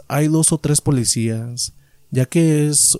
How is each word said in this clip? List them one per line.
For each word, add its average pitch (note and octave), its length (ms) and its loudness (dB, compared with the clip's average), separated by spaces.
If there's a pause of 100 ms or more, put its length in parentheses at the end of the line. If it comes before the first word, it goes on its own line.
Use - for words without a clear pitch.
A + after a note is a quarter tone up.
hay D3 200 0
dos D#3+ 240 2
o E3 80 -2
tres D3 220 -2
policías, A#2 920 -2 (380)
ya B2+ 140 0
que D#3 420 2
es - 320 0